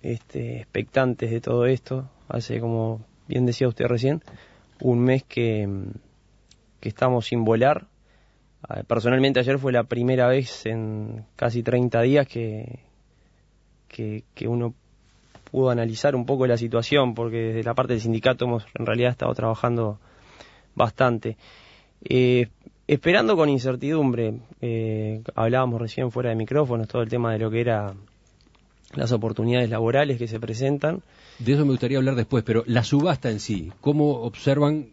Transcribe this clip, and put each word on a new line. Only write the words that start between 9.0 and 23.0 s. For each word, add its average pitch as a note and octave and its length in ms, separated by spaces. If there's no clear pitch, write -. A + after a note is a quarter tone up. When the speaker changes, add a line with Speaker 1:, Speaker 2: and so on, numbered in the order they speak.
Speaker 1:
ayer C3 200
fue C3 120
la A#2+ 140
primera B2 420
vez C3 380
en A2 600
casi A#2+ 260
treinta B2 380
días C3+ 260
que, A#2 520
que, G#2+ 380
que A2+ 140
uno A#2+ 240
pudo C3 200
analizar A#2+ 480
un A#2+ 80
poco B2+ 220
la A#2+ 100
situación, A#2 580
porque A#2 220
desde A2+ 260
la A#2 120
parte B2 180
del A2 80
sindicato A#2 420
hemos A#2+ 220
en A#2 80
realidad A#2+ 260
estado - 220
trabajando A2+ 640
bastante. A#2 640
Eh, B2 460
esperando F#3+ 500